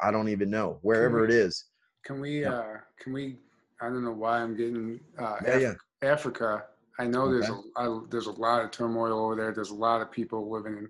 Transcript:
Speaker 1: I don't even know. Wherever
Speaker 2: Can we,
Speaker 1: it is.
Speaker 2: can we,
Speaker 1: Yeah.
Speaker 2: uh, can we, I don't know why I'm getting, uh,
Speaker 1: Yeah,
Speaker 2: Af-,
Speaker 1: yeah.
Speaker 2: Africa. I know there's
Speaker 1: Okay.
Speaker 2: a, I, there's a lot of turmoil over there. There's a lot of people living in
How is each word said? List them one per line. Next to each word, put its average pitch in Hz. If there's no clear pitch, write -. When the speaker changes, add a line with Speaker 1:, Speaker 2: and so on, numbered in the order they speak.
Speaker 1:
I 104
don't 110
even 101
know. 101
Wherever 113
Speaker 2:
Can -
we, 117
Speaker 1:
it 120
is. -
Speaker 2:
can 139
we, 147
Speaker 1:
Yeah. 131
Speaker 2:
uh, 110
can 131
we, 135
I 117
don't 123
know 117
why 113
I'm 113
getting, 117
uh, 110
Speaker 1:
Yeah, 127
Speaker 2:
Af-, 135
Speaker 1:
yeah. 113
Speaker 2:
Africa. 123
I 120
know 127
there's 117
Speaker 1:
Okay. -
Speaker 2:
a, 120
I, 117
there's 113
a 104
lot 117
of 107
turmoil 113
over 110
there. 110
There's 101
a 104
lot 113
of 110
people 110
living 107
in 107